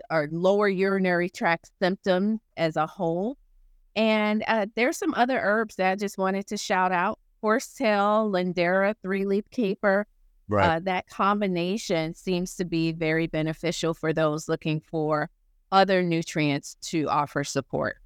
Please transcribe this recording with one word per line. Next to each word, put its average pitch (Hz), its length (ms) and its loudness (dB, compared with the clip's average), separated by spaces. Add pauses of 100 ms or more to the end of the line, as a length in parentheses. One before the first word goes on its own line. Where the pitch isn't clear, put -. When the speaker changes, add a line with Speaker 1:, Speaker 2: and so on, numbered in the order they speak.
(100)
Speaker 1:
or 151 200 0
lower 190 380 2
urinary 185 640 2
tract 170 400 -2 (100)
symptom 196 600 0 (180)
as 160 180 0
a 156 100 2
whole. 185 520 -4 (580)
And, 214 500 0
uh, 220 280 0
there's 254 240 0
some 320 160 -2
other 247 280 0
herbs 220 340 0
that 190 160 2
I 196 40 -2
just 202 220 -6
wanted 196 300 -2
to 208 100 -6
shout 185 340 0
out. 180 260 -2 (220)
Horsetail, 214 880 2
Lindera, 180 720 2
three-leaf 196 500 -2
caper. 202 560 0 (400)
Speaker 2:
Right. 190 300 2
Speaker 1:
Uh, 165 40 -4
that 185 260 -4
combination 185 1080 -2
seems 180 420 -4
to 180 100 -4
be 165 260 0
very 165 340 0
beneficial 160 680 -2
for 160 180 -2
those 156 340 0
looking 156 320 -2
for 156 520 -4 (420)
other 190 300 4
nutrients 165 800 -2
to 156 260 -2
offer 147 360 -2
support. - 600 -4